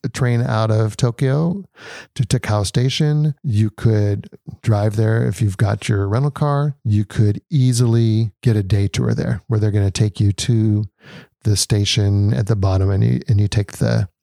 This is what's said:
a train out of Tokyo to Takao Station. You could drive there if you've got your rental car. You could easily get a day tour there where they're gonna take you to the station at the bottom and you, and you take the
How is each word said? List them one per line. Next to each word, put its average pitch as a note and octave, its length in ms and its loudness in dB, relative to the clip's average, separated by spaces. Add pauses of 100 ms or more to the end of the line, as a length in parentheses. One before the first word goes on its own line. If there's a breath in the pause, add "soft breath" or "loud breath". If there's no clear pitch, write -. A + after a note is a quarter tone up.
a - 60 -6
train A#2+ 320 0
out A2 300 0
of G#2+ 260 0
Tokyo D3 640 0 (520 loud breath)
to - 80 -2
Takao G#2 420 0
Station. D3+ 680 0 (100)
You G#2+ 260 2
could G#2 600 0 (320)
drive G#2+ 360 0
there A2+ 280 0
if A#2+ 160 -4
you've G2 140 0
got G#2+ 320 -2
your G2+ 180 0
rental B2+ 260 0
car. C#3+ 520 -2
You G#2 220 0
could G#2 440 0
easily A#2 840 2 (120)
get A2+ 140 4
a G#2 60 0
day G2 260 0
tour A#2+ 240 -2
there A#2 340 -2
where A2+ 100 0
they're G#2+ 140 0
gonna G2 180 0
take G#2 300 -2
you G2+ 140 2
to A2 500 0 (600 loud breath)
the G#2+ 100 2
station G2+ 760 0
at - 140 -2
the A2+ 100 0
bottom F#2+ 340 2
and G2 140 2
you, B2 240 0
and G#2 100 2
you G2+ 80 2
take - 260 -2
the A2+ 360 -2 (140)